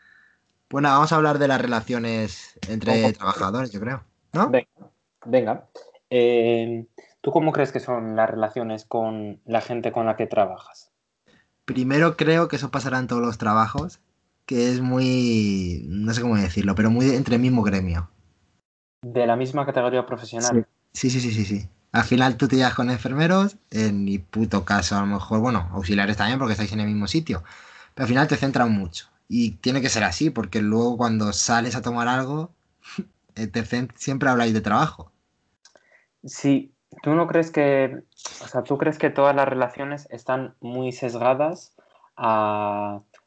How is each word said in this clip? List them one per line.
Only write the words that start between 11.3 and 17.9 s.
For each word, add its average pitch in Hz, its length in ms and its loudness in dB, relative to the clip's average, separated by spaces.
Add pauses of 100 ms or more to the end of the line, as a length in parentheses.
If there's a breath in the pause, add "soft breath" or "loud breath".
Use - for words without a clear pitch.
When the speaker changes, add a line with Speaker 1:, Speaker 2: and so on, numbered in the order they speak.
Speaker 1:
Primero 135 500 2
creo 165 320 4
que 147 80 -6
eso 127 140 -6
pasará 127 280 -2
en 127 80 -4
todos 120 160 -2
los 117 160 -2
trabajos, 110 640 0 (460)
que 123 240 2
es 123 100 0
muy, 120 1080 2
no 104 260 -2
sé 120 80 -2
cómo 120 140 2
decirlo, 98 380 0
pero 107 160 4
muy 127 200 4
entre 120 260 2
el 120 60 2
mismo 127 200 4
gremio. 92 460 0 (920)